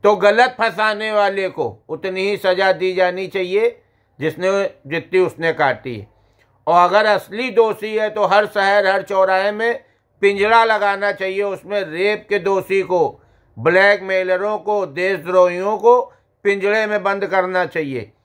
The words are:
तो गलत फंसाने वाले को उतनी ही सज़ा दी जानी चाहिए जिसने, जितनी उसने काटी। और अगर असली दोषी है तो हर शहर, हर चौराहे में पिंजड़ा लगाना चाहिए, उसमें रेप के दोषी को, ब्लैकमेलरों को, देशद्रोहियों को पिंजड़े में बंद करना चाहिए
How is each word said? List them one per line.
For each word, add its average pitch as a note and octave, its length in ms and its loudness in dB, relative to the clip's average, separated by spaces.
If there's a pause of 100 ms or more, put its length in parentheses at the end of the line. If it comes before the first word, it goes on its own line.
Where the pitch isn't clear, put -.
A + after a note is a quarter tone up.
तो G#3 120 6
गलत G#3+ 340 4
फंसाने G#3+ 600 -2
वाले G3 380 0
को A2 400 -8
उतनी F#3 320 -6
ही G3+ 160 -2
सज़ा F#3+ 340 0
दी F#3 220 -2
जानी F#3 340 -2
चाहिए G3 540 -2 (380)
जिसने, F3+ 540 -2 (140)
जितनी E3 320 -2
उसने E3 340 -2
काटी। B2+ 540 -4 (600)
और F3 220 4
अगर G#3 160 2
असली G#3+ 460 -2
दोषी G#3+ 460 0
है G#3+ 120 -2
तो G#3 160 -2
हर G3+ 200 2
शहर, G3 420 0
हर F#3+ 140 0
चौराहे F#3+ 500 0
में A3+ 320 -4 (380)
पिंजड़ा G3+ 420 4
लगाना G3+ 480 0
चाहिए, F#3+ 320 -4
उसमें G3 400 -6
रेप G3 460 -4
के G3+ 100 0
दोषी F#3+ 420 0
को, E3+ 400 -2 (380)
ब्लैकमेलरों F#3+ 1000 2
को, G3 260 -2
देशद्रोहियों F3+ 920 0
को A#3+ 360 2 (300)
पिंजड़े G3+ 420 0
में G#3 180 -4
बंद G3 220 -2
करना F#3 400 0
चाहिए C3+ 480 -8 (120)